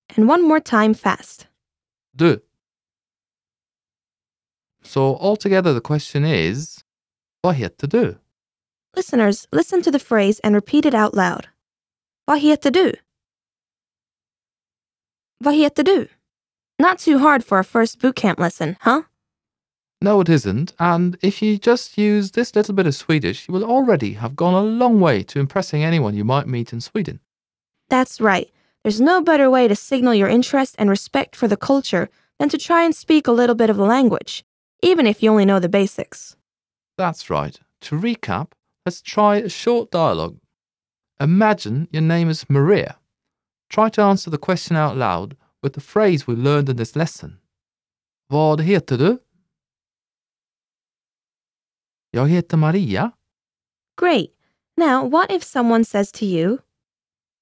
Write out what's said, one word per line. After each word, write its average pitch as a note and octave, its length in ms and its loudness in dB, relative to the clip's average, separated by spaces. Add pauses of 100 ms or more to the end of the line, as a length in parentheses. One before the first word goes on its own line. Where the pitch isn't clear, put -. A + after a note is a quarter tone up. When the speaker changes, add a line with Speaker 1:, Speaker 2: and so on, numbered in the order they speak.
(160)
Speaker 1:
And A3 120 4
one E4+ 200 4
more D#4 120 4
time A3 340 0
fast. - 540 -6 (680)
Speaker 2:
Du. D3 240 2 (2500)
So C3+ 340 -2
altogether F#3+ 560 0
the A#2+ 80 -2
question D3 440 -4
is, A#2+ 580 -4 (580)
"Vad F3 140 0
heter B2 320 -8
du?" G3 300 -2 (800)
Speaker 1:
Listeners, A3+ 560 -2
listen E4+ 320 -2
to E4 80 0
the C4+ 80 0
phrase G#3 440 0
and G#3 120 2
repeat D4 300 0
it C#4 80 2
out G#3+ 200 0
loud. F3+ 340 -2 (800)
"Vad D4 140 0
heter D4 300 2
du?" F4 220 2 (2500)
"Vad C#4+ 160 0
heter D4 280 2
du?" F4+ 240 2 (720)
Not F4+ 200 2
too C#4+ 200 2
hard C#4 260 4
for G3 140 0
a F#3 40 0
first A3+ 380 -2
boot B3+ 140 0
camp - 240 -2
lesson, E3+ 420 -4
huh? C4+ 220 0 (960)
Speaker 2:
No, G3+ 200 2
it E3 80 0
isn't. C3 480 0
And F3 440 0
if G3 200 -2
you G#3+ 160 0
just - 400 -2
use G#3 340 0
this - 240 -4
little G#3 200 0
bit F#3+ 120 2
of C#3 60 0
Swedish, B2+ 540 -4
you E3+ 60 -8
will F#3+ 100 -2
already A3+ 500 0
have A2+ 220 -8
gone F3 180 0
a F#3+ 80 2
long A3+ 380 2
way C3+ 240 2
to - 160 -6
impressing D3+ 440 -4
anyone D#3 340 0
you G#2 80 -4
might B2+ 220 0
meet A#2+ 260 -6
in A#2 80 -10
Sweden. - 400 -8 (680)
Speaker 1:
That's B3+ 300 -2
right. G#3 320 0 (320)
There's G#3+ 160 -4
no E4+ 220 4
better D4 280 4
way B3+ 200 4
to G3+ 60 2
signal B3 380 0
your G3 140 2
interest B3+ 500 0
and G3+ 120 0
respect - 480 -4
for A#3+ 100 -2
the G3+ 80 0
culture C4 540 -2 (280)
than C#4+ 120 -2
to D#4 80 -4
try E4+ 260 0
and E4 100 0
speak - 340 0
a A#3+ 40 2
little A#3+ 240 2
bit A3+ 140 2
of G3+ 80 0
the G3 80 2
language, A#3+ 580 0 (380)
even E4 260 4
if G#3 160 0
you A3 80 4
only G#3 140 4
know G3 160 4
the F3 80 -2
basics. - 640 -4 (600)
Speaker 2:
That's F2 320 -6
right. D2 280 -6 (240)
To - 140 -10
recap, E3 520 -4 (380)
let's - 160 -8
try G#3 360 2
a G#3+ 120 -4
short A#3 420 -4
dialogue. F#2+ 460 -2 (840)
Imagine E3+ 720 0
your D#3 100 -4
name E3+ 260 0
is - 200 -8
Maria. C#3+ 500 0 (720)
Try A3 220 0
to G#3+ 100 0
answer G3 280 2
the D#3 80 -6
question F3 380 -4
out D3+ 220 -2
loud G2+ 400 -4 (240)
with C#3 140 -6
the C#3+ 60 -14
phrase F#3+ 460 0
we A#2+ 80 -2
learned C#3 320 0
in C3 80 -2
this A#2 200 -8
lesson. F#2+ 440 -8 (880)
"Vad D3+ 300 2
heter D#3+ 380 0
du?" G3 220 2 (3000)
"Jag B2+ 180 0
heter E3+ 280 0
Maria." D#3 540 0 (840)
Speaker 1:
Great. D#4+ 380 0 (420)
Now, C4+ 320 2
what E4+ 220 0
if F#4 120 -4
someone A#3 420 0
says G3+ 260 -4
to - 140 -8
you, F#3 340 -2 (840)